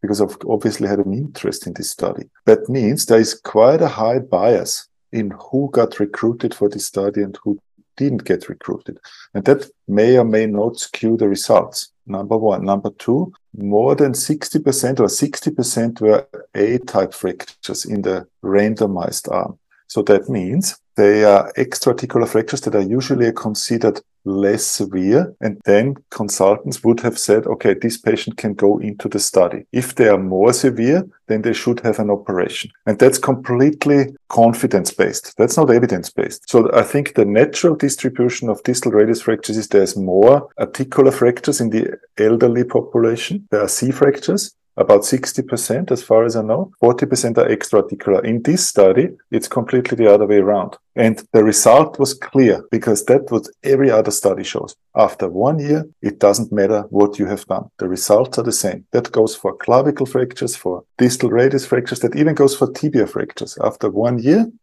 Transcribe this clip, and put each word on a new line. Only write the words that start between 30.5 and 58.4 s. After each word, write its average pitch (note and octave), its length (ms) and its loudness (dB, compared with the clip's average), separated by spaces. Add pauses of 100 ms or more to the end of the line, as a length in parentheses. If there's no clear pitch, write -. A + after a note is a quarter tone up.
severe, B2+ 520 0 (220)
then A2 140 -2
they A2+ 120 -2
should A#2+ 260 -4
have A2 200 -2
an G#2 120 -2
operation. G2 600 -4 (140)
And G#2+ 140 -2
that's C3 180 6
completely C3+ 960 0 (160)
confidence-based. A2 1080 0
That's - 200 2
not D3+ 140 4
evidence-based. - 760 -2
So A#2 260 4
I A2+ 100 4
think C#3+ 320 -4
the G#2+ 100 4
natural D3 500 2
distribution B2+ 720 -2
of G#2 160 -4
distal B2 280 -2
radius G#2+ 320 2
fractures A2 340 -4
is G#2+ 100 -6
there's G2 300 2
more G2+ 520 4 (100)
articular C3 520 2
fractures B2 480 0
in A#2 120 -2
the - 260 -2 (200)
elderly A#2 460 4
population. A#2 840 -2
There G#2 140 0
are G2 40 -2
C - 240 -4
fractures, - 640 -2 (220)
about G#2 260 6
sixty - 380 -4
percent, B2 500 -4
as - 120 -2
far A2+ 200 4
as A#2 120 -2
I A2+ 80 -2
know. G#2+ 360 -4
Forty A#2+ 260 4
percent A#2 320 -2
are A#2+ 120 4
extra-articular. G2+ 720 -2
In A#2 200 -2
this E3+ 240 0
study, G#2 420 4 (200)
it's A2 180 -4
completely B2 500 -2
the G#2+ 160 6
other G#2 140 4
way G#2 100 4
around. G2 400 0 (180)
And A2+ 260 0 (100)
the A2 120 6
result A2+ 560 4
was C3+ 140 0
clear - 560 2
because A2+ 360 -2
that's C3+ 260 2
what A2+ 160 -2 (160)
every C3+ 280 2
other G#2+ 200 2
study G2 320 -2
shows. - 320 -10 (200)
After G2 340 0
one C3 300 0
year, D3 260 -2 (160)
it - 180 -6
doesn't A2 320 2
matter G#2 380 0
what G2+ 300 2
you G2+ 80 0
have G2 180 -8
done. - 240 -8 (100)
The F#2+ 80 -6
results G#2 500 0
are A2+ 60 -2